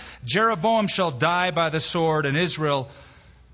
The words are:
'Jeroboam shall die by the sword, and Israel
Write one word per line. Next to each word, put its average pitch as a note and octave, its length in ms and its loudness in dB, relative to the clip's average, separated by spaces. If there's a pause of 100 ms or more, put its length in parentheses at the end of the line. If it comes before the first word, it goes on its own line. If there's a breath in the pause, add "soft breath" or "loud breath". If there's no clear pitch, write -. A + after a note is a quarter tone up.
(240 loud breath)
'Jeroboam G#3 640 2
shall F3+ 220 0
die E3+ 400 0
by E3 200 0
the D#3 100 -2
sword, D#3 480 0
and C#3 100 0
Israel D3+ 540 -2 (640 loud breath)